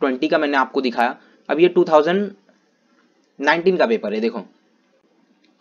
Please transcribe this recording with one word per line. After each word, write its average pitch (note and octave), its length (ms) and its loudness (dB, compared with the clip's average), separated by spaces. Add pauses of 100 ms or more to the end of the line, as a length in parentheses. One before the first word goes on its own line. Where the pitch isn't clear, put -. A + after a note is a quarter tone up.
ट्वेंटी C3+ 280 -2
का E3 100 0
मैंने C#3+ 180 -2
आपको C3+ 240 0
दिखाया, B2 360 -2 (320)
अब D3 120 -2
ये F3+ 80 6
टू F3 160 2
थाउजेंड E3+ 460 2 (1080)
नाइनटीन E3 380 0
का D3+ 100 2
पेपर G#2+ 280 -2
है। A2 60 -4
देखो, A2 240 -4 (1160)